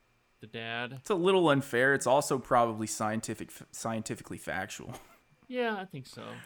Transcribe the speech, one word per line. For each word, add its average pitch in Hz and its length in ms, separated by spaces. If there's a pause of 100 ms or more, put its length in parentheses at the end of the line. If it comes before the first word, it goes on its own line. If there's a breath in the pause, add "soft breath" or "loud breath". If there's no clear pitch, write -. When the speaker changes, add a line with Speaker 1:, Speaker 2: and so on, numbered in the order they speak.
(400)
Speaker 1:
the 110 60
dad. 117 540
Speaker 2:
It's - 100
a 214 40
little 180 340
unfair. 135 460
It's 135 120
also 143 320
probably 113 480
scientific, 110 640 (200)
scientifically 110 680
factual. 95 600
<laughs> - 60 (420 soft breath)
Speaker 1:
Yeah, 240 300
I 190 80
think 139 220
so. - 160 (240)